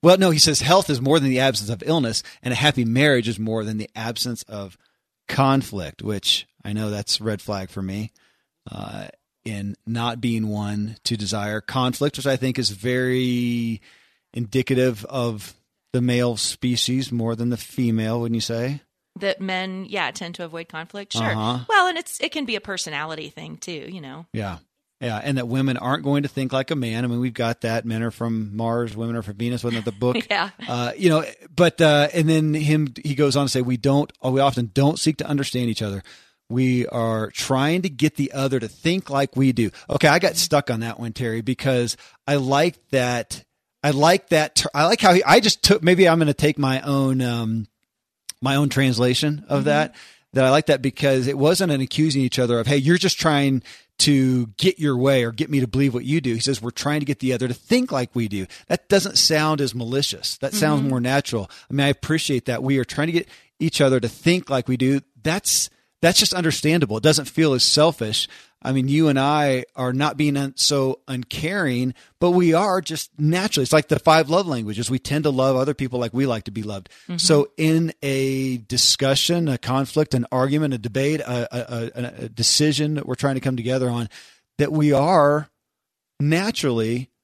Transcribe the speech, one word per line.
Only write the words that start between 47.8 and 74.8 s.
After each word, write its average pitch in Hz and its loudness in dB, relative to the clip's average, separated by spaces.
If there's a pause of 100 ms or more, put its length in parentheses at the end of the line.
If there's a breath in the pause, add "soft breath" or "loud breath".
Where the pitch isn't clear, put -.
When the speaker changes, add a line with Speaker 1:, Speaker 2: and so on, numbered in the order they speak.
Speaker 1:
my 135 0
own 147 4
translation 131 2
of 139 2
Speaker 2:
Mm-hmm. 139 0
Speaker 1:
that, 147 2 (400 loud breath)
that 131 4
I 131 4
like 151 4
that 135 2
because 131 0
it 139 -2
wasn't 165 2
an 135 0
accusing 139 0
each 127 0
other 120 2
of, 117 -2
"Hey, 147 2
you're 151 4
just 180 0
trying 143 2 (360 loud breath)
to 131 4 (100)
get 185 2
your 143 0
way 131 4
or 117 -2
get 143 -4
me 143 2
to 123 0
believe 135 2
what 120 -4
you 156 0
do." 123 -2
He 117 -4
says, 127 -2
"We're 120 -6
trying 147 -2
to 143 -4
get 139 -4
the 131 0
other 123 -2
to 120 -4
think 247 0
like 127 -4
we 117 0
do." 95 -6 (220 loud breath)
That - -4
doesn't - 2
sound 156 2
as 120 -2
malicious. 123 -4
That 139 -6
sounds 151 2
Speaker 2:
Mm-hmm. 139 0
Speaker 1:
more 127 0
natural. 123 -2 (200 loud breath)
I 127 -6
mean, 139 2
I 143 4
appreciate 147 -2
that. 127 -4
We 135 2
are 123 0
trying 151 -2
to 170 -2
get 170 -2 (300 loud breath)
each 160 0
other 131 4
to 113 -4
think 175 0
like 131 -2
we 127 0
do. 135 2 (220)
That's, - -2 (320)
that's 175 4
just - 2
understandable. 160 0
It 110 -4
doesn't 151 4
feel 156 2
as 127 2
selfish. 147 2 (360 loud breath)
I 131 -4
mean, 131 2
you 151 4
and 135 4
I 139 0 (100)
are 127 -4
not 143 -2
being 147 2
un-, 139 -4
so 135 0
uncaring, 131 -4 (240 soft breath)
but 175 2
we 175 6
are 185 2
just - -8
naturally. 156 0
It's 127 0
like 156 4
the 151 2
five 160 4
love 180 2
languages. 113 -6